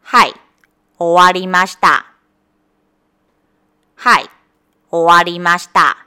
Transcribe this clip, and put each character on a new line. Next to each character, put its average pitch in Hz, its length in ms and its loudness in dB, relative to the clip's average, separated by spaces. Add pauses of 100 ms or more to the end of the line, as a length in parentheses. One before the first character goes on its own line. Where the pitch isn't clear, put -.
は 226 260 0
い、 - 60 -12 (640)
終 175 240 0
わ 180 120 6
り 185 120 -6
ま 185 220 -2
し - 100 -18
た。 156 280 -2 (1900)
は 220 260 -2
い、 - 80 -18 (600)
終 165 240 0
わ 175 80 4
り 175 160 -6
ま 175 220 -2
し - 120 -16
た。 165 360 0